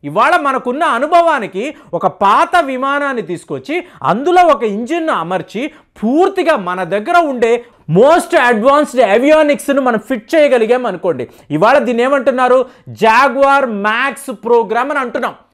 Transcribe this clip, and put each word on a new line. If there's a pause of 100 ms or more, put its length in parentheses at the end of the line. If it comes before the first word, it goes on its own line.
ఇవాళ
మనకున్న
అనుభవానికి (200)
ఒక
పాత (100)
విమానాన్ని
తీసుకొచ్చి (180)
అందులో
ఒక
ఇంజిన్ను
అమర్చి (340)
పూర్తిగా
మన
దగ్గర
ఉండే (260)
most
advanced
avionics-ను
మనం
ఫిట్
చేయగలిగాం
అనుకోండి. (220)
ఇవాళ
దీన్ని
ఏమంటున్నారు? (240)
Jaguar
Max (120)
Program
అని
అంటున్నాం. (220)